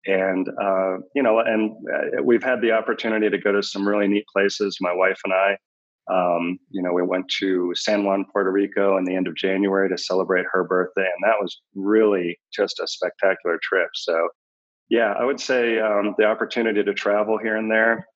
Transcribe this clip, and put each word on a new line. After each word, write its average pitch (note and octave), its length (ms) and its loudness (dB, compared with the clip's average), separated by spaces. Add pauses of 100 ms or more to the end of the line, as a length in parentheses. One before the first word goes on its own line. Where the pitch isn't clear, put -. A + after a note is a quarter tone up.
And, F#2+ 440 0 (120)
uh, F#2+ 360 0 (180)
you C#3+ 80 0
know, A2 160 4
and, A2 320 0 (240)
uh, - 300 -2
we've A#2+ 180 4
had B2+ 180 -2
the A2+ 120 2
opportunity A2 580 0
to G2 80 0
go G2+ 140 0
to G2+ 100 2
some G2 260 -4
really G#2 200 2
neat G#2 240 0
places, G2 480 0
my F2+ 120 -2
wife F#2+ 320 2
and F#2+ 80 -2
I. G2 240 2 (540)
Um, F2+ 480 0 (120)
you F#2 120 -6
know, F2+ 100 -2
we F2+ 120 2
went F2+ 240 -2 (100)
to F2+ 380 0
San G#2 260 0
Juan, G2 300 0
Puerto F#2+ 180 0
Rico G2 460 2
in F#2 80 0
the F2+ 100 -2
end F#2 140 0
of E2 80 -10
January G2 520 0
to F2+ 80 -2
celebrate F#2 540 0
her F#2 140 2
birthday. F#2 380 0
And F2+ 200 -2
that G#2+ 180 4
was F#2 200 -8 (160)
really G2 640 2 (120)
just - 280 -4
a F2+ 80 -4
spectacular F2+ 720 -2
trip. F#2 320 0
So, E2+ 340 -2 (600)
yeah, A2+ 280 2
I A#2 80 -2
would C3 140 -2
say, A#2+ 400 0
um, G#2 400 0
the G#2+ 60 4
opportunity A2 580 0
to G2 100 0
travel G#2 460 0
here A2 180 -2
and A2 140 -4
there A2 460 2